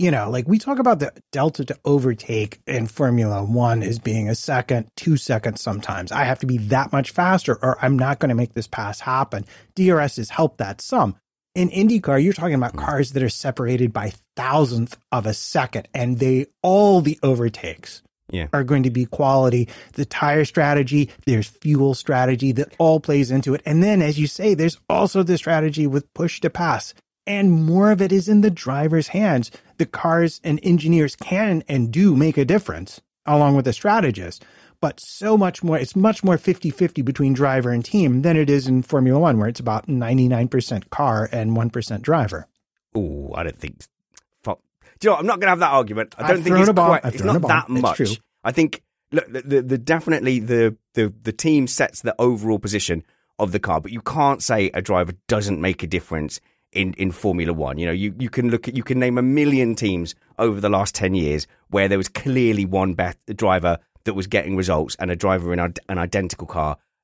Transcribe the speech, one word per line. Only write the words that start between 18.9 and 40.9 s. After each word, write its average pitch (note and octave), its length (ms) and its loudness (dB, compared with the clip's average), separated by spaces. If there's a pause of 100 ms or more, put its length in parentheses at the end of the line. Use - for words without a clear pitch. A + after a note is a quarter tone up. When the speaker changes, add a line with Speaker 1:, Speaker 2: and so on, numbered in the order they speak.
Speaker 1:
be B2 160 -2
quality. C3 600 2 (260)
The C#3+ 100 -4
tire D3 400 0
strategy, C#3+ 680 2 (160)
there's A2+ 220 2
fuel C#3 460 0
strategy C3 580 0
that A#2 260 -4
all D#3+ 220 4
plays C#3+ 320 0
into C3+ 220 0
it. D3+ 120 -4
And D#3+ 160 2
then, G3 200 4
as D3+ 180 -2
you D3 80 0
say, G#3 260 0
there's E3 240 0 (100)
also F#3+ 360 2
the F3 140 2
strategy D#3 500 0
with C#3 260 -2
push E3 280 -4
to E3 80 0
pass. D#3+ 440 -4 (320)
And G3+ 240 2
more E3+ 400 4
of F#3+ 100 2
it F#3 120 0
is F#3+ 160 2
in G#3 140 6
the G#3+ 80 4
driver's D#3 580 0
hands. E3+ 420 0 (280)
The E3 80 0
cars E3 580 0
and D3+ 180 -2
engineers D#3+ 540 2
can F#3+ 500 -2
and B2 240 -2
do E3+ 240 4
make D3 240 2
a C#3 60 2
difference, G#2+ 560 -2 (260)
along D3 300 4
with C3 80 2
the B2 80 0
strategist. C3+ 720 -2 (360)
But - 200 -4
so G#3+ 360 -2
much F#3 280 0
more, D#3+ 120 0
it's C3 200 -4
much G#3+ 260 2
more F3+ 160 4
fifty-fifty E3 640 -2
between C3+ 300 0
driver C3 400 2
and A#2+ 120 -2
team C#3 380 2
than D#3+ 140 4
it D3+ 120 4
is C#3 200 2
in B2+ 140 2
Formula C3 360 2
One, D#3 180 4
where G#2+ 120 2
it's A#2+ 100 -6
about A2+ 300 -4
ninety-nine B2 580 2
percent A#2+ 440 -4